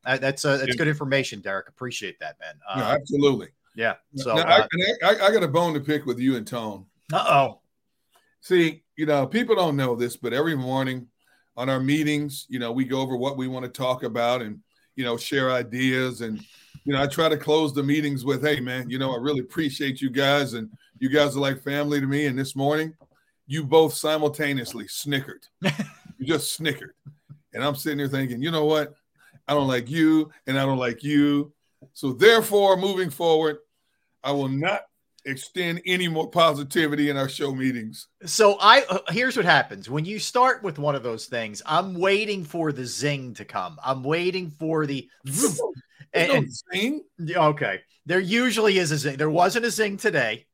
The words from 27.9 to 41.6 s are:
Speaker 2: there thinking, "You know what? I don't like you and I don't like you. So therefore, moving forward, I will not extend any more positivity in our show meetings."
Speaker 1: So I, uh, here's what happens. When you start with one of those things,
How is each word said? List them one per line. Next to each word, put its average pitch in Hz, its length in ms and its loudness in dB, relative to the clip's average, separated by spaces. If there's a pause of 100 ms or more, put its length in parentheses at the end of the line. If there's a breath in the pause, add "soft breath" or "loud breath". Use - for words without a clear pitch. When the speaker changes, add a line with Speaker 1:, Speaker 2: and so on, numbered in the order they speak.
Speaker 2:
there 143 100 -2
thinking, 131 340 -4
"You 160 80 -2
know 156 140 0
what? 151 300 0 (540 soft breath)
I 139 60 0
don't 139 140 2
like 123 220 -2
you 156 400 4 (160 loud breath)
and 135 120 0
I 135 60 2
don't 135 140 0
like 123 240 -4
you. 143 500 2 (420)
So 135 180 -4
therefore, 202 640 6
moving 185 340 -2
forward, 156 480 2 (640)
I 135 100 -2
will 139 160 0
not 165 340 -2 (420)
extend 170 640 -6
any 180 220 0
more 160 220 -2
positivity 147 800 2
in 139 60 -2
our 135 120 -2
show 135 260 -4
meetings." 120 540 -4 (180)
Speaker 1:
So 202 340 6
I, 233 300 8
uh, 185 80 0 (100)
here's 240 280 0
what 196 100 2
happens. 120 420 2
When 151 160 -4
you 208 140 -8
start 247 440 2
with 160 160 -6
one 147 160 0
of 131 80 -4
those 113 240 -8
things, 110 400 -6